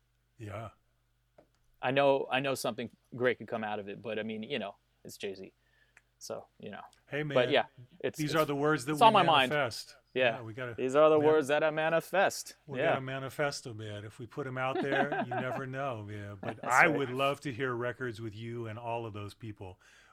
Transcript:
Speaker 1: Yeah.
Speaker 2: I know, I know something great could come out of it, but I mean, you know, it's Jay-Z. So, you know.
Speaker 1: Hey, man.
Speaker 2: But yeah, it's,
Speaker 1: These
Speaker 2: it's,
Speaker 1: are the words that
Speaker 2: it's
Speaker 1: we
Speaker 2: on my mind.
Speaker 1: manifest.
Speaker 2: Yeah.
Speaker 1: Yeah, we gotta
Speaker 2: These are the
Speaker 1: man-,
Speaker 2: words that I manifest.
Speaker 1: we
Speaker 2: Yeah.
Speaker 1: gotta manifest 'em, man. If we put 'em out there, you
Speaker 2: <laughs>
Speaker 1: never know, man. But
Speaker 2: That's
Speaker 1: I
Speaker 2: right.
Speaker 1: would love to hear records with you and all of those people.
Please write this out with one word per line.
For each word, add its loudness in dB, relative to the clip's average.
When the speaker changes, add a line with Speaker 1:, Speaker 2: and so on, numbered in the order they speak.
Speaker 1:
Yeah. -10
Speaker 2:
I 0
know, 4
I 2
know 0
something -4
great 2
could -12
come -4
out -4
of -10
it, -12
but -6
I -2
mean, -8
you -6
know, -6
it's -16
Jay-Z. -10
So, -12
you -14
know. -12
Speaker 1:
Hey, -4
man. -4
Speaker 2:
But 6
yeah, 6
it's, -4
Speaker 1:
These -2
Speaker 2:
it's, 0
Speaker 1:
are 4
the -2
words 2
that -2
Speaker 2:
it's -2
Speaker 1:
we 10
Speaker 2:
on 10
my 6
mind. 6
Speaker 1:
manifest. -2
Speaker 2:
Yeah. 2
Speaker 1:
Yeah, -12
we -10
gotta -8
Speaker 2:
These -2
are 8
the 8
Speaker 1:
man-, 4
Speaker 2:
words 6
that 2
I 2
manifest. 0
Speaker 1:
we -6
Speaker 2:
Yeah. 2
Speaker 1:
gotta 2
manifest -4
'em, -10
man. -10
If -16
we -12
put -8
'em -8
out -2
there, 0
you -12
Speaker 2:
<laughs> -4
Speaker 1:
never -6
know, -6
man. -12
But -10
Speaker 2:
That's 0
Speaker 1:
I 8
Speaker 2:
right. 2
Speaker 1:
would -2
love -2
to -6
hear -4
records -6
with -10
you -10
and -10
all -6
of -10
those -10
people. -14